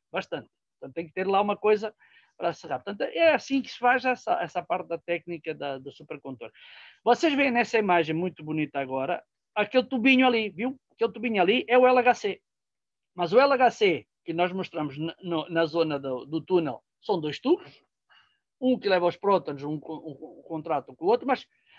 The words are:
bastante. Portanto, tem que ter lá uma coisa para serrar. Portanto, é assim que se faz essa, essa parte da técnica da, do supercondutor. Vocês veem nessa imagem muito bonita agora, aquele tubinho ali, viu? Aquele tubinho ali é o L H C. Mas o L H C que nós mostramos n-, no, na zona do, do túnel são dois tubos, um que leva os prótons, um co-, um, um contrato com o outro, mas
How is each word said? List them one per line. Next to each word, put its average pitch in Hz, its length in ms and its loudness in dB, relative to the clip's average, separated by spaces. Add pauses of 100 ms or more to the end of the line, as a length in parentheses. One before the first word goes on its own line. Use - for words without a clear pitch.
bastante. 165 380 -8 (320)
Portanto, 135 160 -18
tem 165 120 -8
que 156 60 -20
ter 185 140 -4
lá 196 140 2
uma 208 160 -2
coisa 214 360 0 (440)
para 175 160 -4
serrar. 151 300 -8
Portanto, 202 260 -6
é 330 240 4
assim 269 280 -2
que - 100 -16
se - 80 -16
faz 254 260 2
essa, 240 360 -2
essa 175 200 -4
parte 175 260 -6
da 170 100 -6
técnica 165 560 -8
da, 143 240 -8
do 135 140 -14
supercondutor. 139 600 -14 (520)
Vocês 262 300 2
veem 277 180 2
nessa 233 280 0
imagem 170 360 2
muito 170 280 -6
bonita 151 360 -4
agora, 135 440 -4 (320)
aquele 233 300 2
tubinho 262 420 4
ali, 226 220 0
viu? 226 300 -8 (120)
Aquele 226 200 -2
tubinho 220 300 -2
ali 208 260 2
é 240 100 4
o 247 100 8
L 254 120 6
H 240 140 4
C. 202 280 -6 (720)
Mas 175 180 -2
o 233 60 6
L 277 140 6
H 247 180 4
C 170 340 0 (200)
que 165 80 -8
nós 175 180 0
mostramos 160 460 -6
n-, 160 240 -8
no, 170 280 -4
na 165 160 2
zona 156 340 0
do, 131 260 -6
do 151 160 -6
túnel 156 420 -2 (180)
são 185 200 -2
dois 151 180 -6
tubos, - 320 0 (880)
um 254 180 2
que 202 120 -4
leva 175 160 4
os 170 100 0
prótons, 151 480 0
um 151 160 -6
co-, 156 200 -12
um, - 400 -16
um - 40 -20
contrato 156 520 -6
com 160 100 -10
o - 20 2
outro, 240 200 0
mas 262 180 -2 (340)